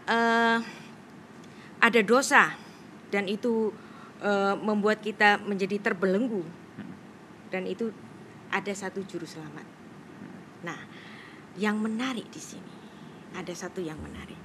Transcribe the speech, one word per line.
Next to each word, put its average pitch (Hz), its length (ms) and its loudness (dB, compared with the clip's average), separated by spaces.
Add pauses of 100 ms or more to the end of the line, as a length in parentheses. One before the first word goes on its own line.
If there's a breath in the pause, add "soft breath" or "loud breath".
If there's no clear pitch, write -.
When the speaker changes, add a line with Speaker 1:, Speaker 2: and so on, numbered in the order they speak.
Speaker 1:
eh, 233 540 6 (1200 loud breath)
ada 226 220 8
dosa 226 560 8 (500 loud breath)
dan 202 200 0
itu, 220 440 2 (480 loud breath)
eh, 196 380 4
membuat 208 420 4
kita 208 400 6
menjadi 196 400 0
terbelenggu, 202 640 2 (300)
Speaker 2:
Hmm. - 200 -12 (540)
Speaker 1:
dan 190 180 -4
itu 190 280 -2 (560)
ada 196 240 0
satu 196 280 -6
juru 185 220 -8
selamat. 156 400 -12
Speaker 2:
Hmm. - 760 -16 (260)
Speaker 1:
Nah, 165 140 -6 (760 loud breath)
yang 208 240 2
menarik 220 500 -2
di - 120 -14
sini, - 340 -14 (580)
ada 175 220 -6
satu 180 260 -8
yang 156 160 -4
menarik. 147 500 -12